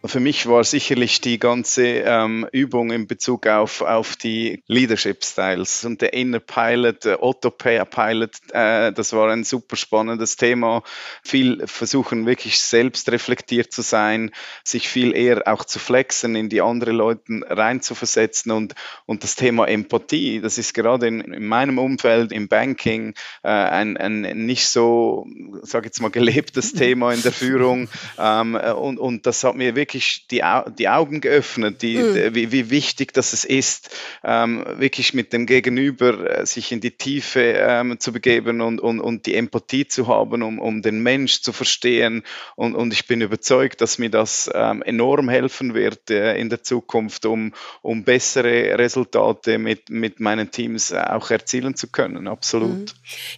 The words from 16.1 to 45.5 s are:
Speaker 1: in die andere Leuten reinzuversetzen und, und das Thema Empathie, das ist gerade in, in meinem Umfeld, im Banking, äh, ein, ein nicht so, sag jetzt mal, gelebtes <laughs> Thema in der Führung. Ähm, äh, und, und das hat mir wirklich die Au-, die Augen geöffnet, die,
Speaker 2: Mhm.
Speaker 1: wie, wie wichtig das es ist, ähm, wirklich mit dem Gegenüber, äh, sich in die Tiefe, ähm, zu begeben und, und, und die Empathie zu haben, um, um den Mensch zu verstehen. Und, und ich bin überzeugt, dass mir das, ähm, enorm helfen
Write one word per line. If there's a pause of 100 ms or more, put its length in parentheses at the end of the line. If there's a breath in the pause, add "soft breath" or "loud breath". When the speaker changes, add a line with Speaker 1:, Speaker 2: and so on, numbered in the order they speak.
Speaker 1:
in
die
andere
Leuten
reinzuversetzen
und, (320 loud breath)
und
das
Thema
Empathie,
das
ist
gerade
in,
in
meinem
Umfeld,
im
Banking, (280 loud breath)
äh,
ein,
ein (260)
nicht
so, (360)
sag
jetzt
mal,
gelebtes
<laughs>
Thema
in
der
Führung. (320 loud breath)
Ähm,
äh,
und,
und
das
hat
mir
wirklich (340)
die
Au-,
die
Augen
geöffnet,
die,
Speaker 2:
Mhm.
Speaker 1:
wie,
wie
wichtig
das
es
ist, (360 loud breath)
ähm, (140)
wirklich
mit
dem
Gegenüber,
äh,
sich
in
die
Tiefe,
ähm,
zu
begeben
und,
und,
und
die
Empathie
zu
haben,
um,
um
den
Mensch
zu
verstehen. (320 loud breath)
Und,
und
ich
bin
überzeugt,
dass
mir
das,
ähm,
enorm
helfen